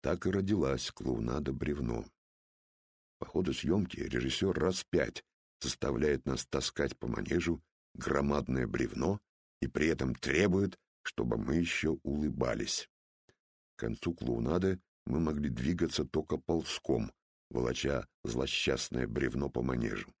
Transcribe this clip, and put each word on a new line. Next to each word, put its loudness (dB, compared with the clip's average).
Так 0
и 2
родилась 2
клоунада -2
"Бревно". -2
По -6
ходу 0
съемки 0
режиссер 0
раз 2
пять 0
заставляет 0
нас -2
таскать -2
по -6
манежу 0
громадное 2
бревно 0
и 0
при 2
этом 0
требует, 2
чтобы -2
мы 0
еще 0
улыбались. -2
К -8
концу -4
клоунады 0
мы 0
могли 0
двигаться 0
только -2
ползком, -2
волоча 0
злосчастное -2
бревно 0
по -2
манежу. -2